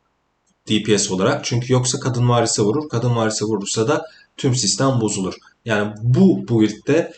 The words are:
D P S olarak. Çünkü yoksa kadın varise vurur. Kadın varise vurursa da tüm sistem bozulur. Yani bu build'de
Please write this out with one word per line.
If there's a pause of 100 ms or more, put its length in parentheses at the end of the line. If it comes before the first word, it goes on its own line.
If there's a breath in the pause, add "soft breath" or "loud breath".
(680)
D
P
S
olarak.
Çünkü
yoksa
kadın
varise
vurur.
Kadın
varise
vurursa
da (300 loud breath)
tüm
sistem
bozulur. (300 soft breath)
Yani
bu
build'de